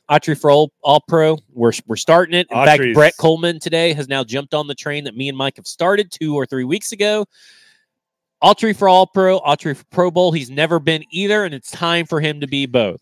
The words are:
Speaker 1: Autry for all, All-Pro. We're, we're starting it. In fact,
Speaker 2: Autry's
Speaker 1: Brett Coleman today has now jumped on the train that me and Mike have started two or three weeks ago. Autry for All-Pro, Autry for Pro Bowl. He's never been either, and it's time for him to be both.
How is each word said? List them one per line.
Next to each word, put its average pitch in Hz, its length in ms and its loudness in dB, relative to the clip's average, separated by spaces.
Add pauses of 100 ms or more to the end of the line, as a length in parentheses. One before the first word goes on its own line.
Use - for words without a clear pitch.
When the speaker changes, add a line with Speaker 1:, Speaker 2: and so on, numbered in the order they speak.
(100)
Speaker 1:
Autry 151 280 0
for 147 120 2
all, 147 200 4 (120)
All-Pro. 156 560 2 (160)
We're, 117 180 2 (140)
we're 113 100 -6
starting 170 380 2
it. 180 160 0
In 113 60 -4 (100)
fact, 147 160 4
Speaker 2:
Autry's 120 120 0
Speaker 1:
Brett 151 220 6
Coleman 165 420 0
today 165 360 -2
has 143 120 -8
now 135 160 -4
jumped 131 300 -8
on 151 140 -2
the 143 80 -10
train 147 300 -8
that 113 120 -14
me 135 140 -6
and 135 80 -10
Mike 135 180 -4
have - 100 -20
started 190 460 -2
two 156 240 -6
or 135 80 -2
three 127 200 -6
weeks 170 280 -6
ago. 208 320 -2 (1200)
Autry 208 320 2
for 196 140 0
All-Pro, 185 520 4
Autry 143 360 -2
for - 140 -20
Pro 180 200 0
Bowl. 180 220 2
He's 143 180 -6
never 156 280 -2
been 156 320 -2
either, 202 340 -2
and 170 100 -6
it's - 160 -16
time 170 360 -4
for 160 140 -4
him 151 200 -4
to 143 60 -6
be 139 180 -4
both. 120 380 -2